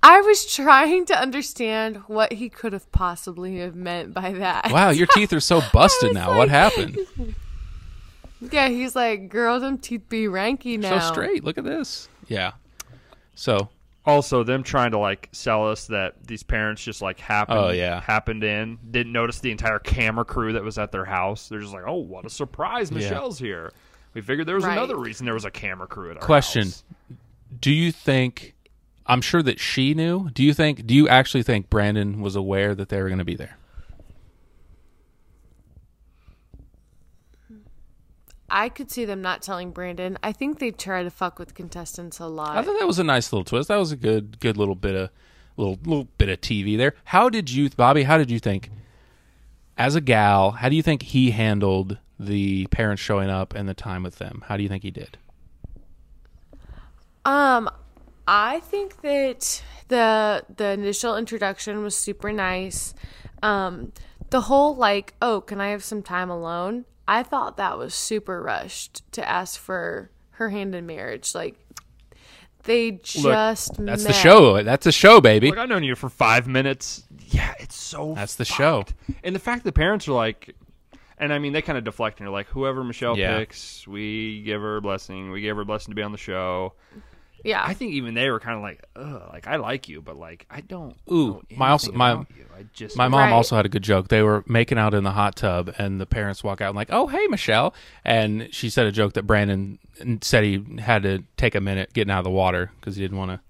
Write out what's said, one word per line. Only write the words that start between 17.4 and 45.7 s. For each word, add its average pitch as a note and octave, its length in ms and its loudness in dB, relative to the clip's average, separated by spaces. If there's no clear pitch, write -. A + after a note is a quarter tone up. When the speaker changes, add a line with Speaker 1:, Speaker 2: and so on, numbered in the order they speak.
Speaker 2:
Oh, F#2+ 100 4
yeah. F2+ 320 -2
Speaker 3:
happened A2 420 -2
in, A2 360 -4
didn't A#2+ 240 -4
notice A#2 280 -2
the B2 100 -4
entire A2 260 -2
camera A2+ 480 0
crew A2 280 -4
that G#2+ 100 -4
was G#2+ 160 -8
at G#2 120 -4
their F#2+ 140 -6
house. G2 440 -4
They're G#2+ 100 -10
just G2+ 120 -12
like, F#2+ 140 -14
"Oh, D3+ 120 -6
what F#2 280 -12
a A2+ 60 -14
surprise, F#3 580 -6
Speaker 2:
Yeah. B2 80 -8
Speaker 3:
Michelle's G#2+ 400 -6
here." F#2+ 340 -10
We A2+ 60 -10
figured C#3 260 -4
there F3 80 -4
was F#3+ 100 0
Speaker 1:
Right. F3 100 0
Speaker 3:
another A#3+ 220 -4
reason A#2+ 280 -10
there A2+ 100 -4
was G#2+ 100 -6
a F#2+ 60 -10
camera F#2 340 -10
crew F2+ 240 -12
at E2 80 -14
our - 60 -12
Speaker 2:
Question. C#3 460 4
Speaker 3:
house. - 140 -14
Speaker 2:
Do C3+ 100 0
you E3 220 2
think, C3 640 -2
I'm B2 160 -8
sure E3+ 220 0
that B2 160 -2
she C3+ 340 -2
knew, E3+ 380 -4
do B2+ 120 -2
you C#3+ 120 6
think, D3 320 0
do A#2+ 80 4
you D3 120 8
actually B2+ 360 4
think G#2+ 260 -2
Brandon G#2 520 0
was G2 140 -4
aware G2 380 0
that G2 160 -8
they G2 140 -2
were F#2+ 60 -2
gonna F#2 140 -2
be E2+ 120 -6
there? - 240 -14
Speaker 1:
I G#3 140 0
could B3 240 -12
see A#3+ 140 -6
them G3 160 -8
not F#3 200 -6
telling F3+ 300 -10
Brandon. F3+ 500 -10
I G#3+ 120 -6
think D4 260 -6
they A#3+ 120 -4
try F#3 320 -8
to F3 60 -8
fuck F3 300 -8
with E3+ 140 -18
contestants F3 680 -16
a E3+ 80 -12
lot. D3+ 300 -6
Speaker 2:
I - 40 -2
thought G4+ 160 -2
that G#4 100 -2
was F#3 120 0
a F3+ 40 2
nice C3 280 0
little G2 140 -2
twist. B2+ 240 -4
That G#3 80 2
was E3 160 -2
a - 20 -8
good, A2 460 -2
good A2 160 0
little G2+ 180 0
bit F#2+ 180 -4
of, F#2+ 160 -4
little, F#2+ 300 -2